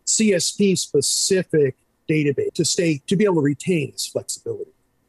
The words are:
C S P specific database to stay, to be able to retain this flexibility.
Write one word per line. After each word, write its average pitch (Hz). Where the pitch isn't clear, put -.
C 214
S 170
P 196
specific 151
database 147
to 170
stay, 165
to -
be 185
able 196
to 160
retain 143
this -
flexibility. -